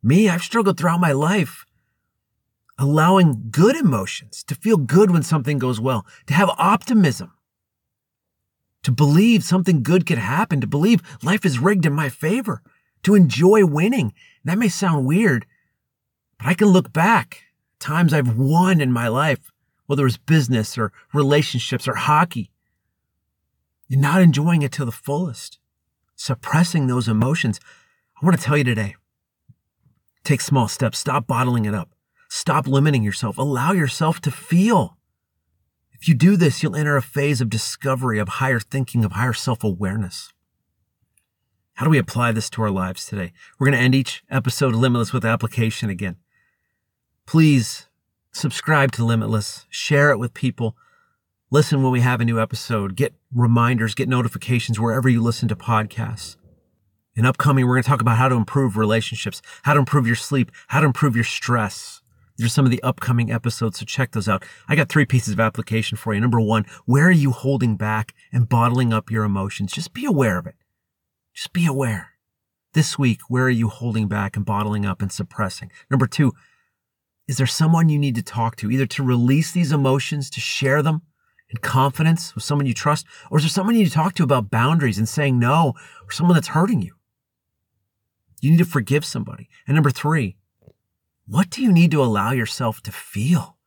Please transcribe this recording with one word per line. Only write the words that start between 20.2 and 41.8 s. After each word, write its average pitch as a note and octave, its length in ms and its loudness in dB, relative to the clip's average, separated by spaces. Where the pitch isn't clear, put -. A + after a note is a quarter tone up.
or G#2+ 140 -4
relationships C#3+ 720 0
or B2+ 80 -6
hockey, D3+ 560 -2
and C3+ 120 2
not D#3 200 2
enjoying D#3+ 420 4
it C3+ 100 -4
to D3 100 -6
the A#2 80 -4
fullest, D3 680 -8
suppressing D3+ 720 -2
those B2 200 -2
emotions. A#2 520 0
I D3 40 -4
want F3+ 120 4
to - 60 -6
tell D3 140 0
you C#3+ 80 0
today, G#2+ 300 -4
take C#3 160 0
small B2+ 260 0
steps. - 320 -4
Stop C3 260 -4
bottling A#2+ 400 -2
it G#2 80 -4
up. F2+ 180 -8
Stop C#3+ 400 -2
limiting C3+ 360 2
yourself. G2+ 340 -4
Allow C#3 340 -2
yourself E3 500 -2
to C3+ 100 -4
feel. F#3 640 0
If - 140 -8
you D#3+ 80 4
do F3 200 4
this, E3 260 2
you'll D#3 140 -4
enter D3 220 0
a C3 40 0
phase C#3+ 380 -2
of A#2 100 -2
discovery, B2 720 -4
of G2+ 80 -4
higher C3 320 -2
thinking, B2 460 -2
of F2 80 -4
higher A#2+ 180 -2
self-awareness. G2+ 1040 -6
How C3 100 -6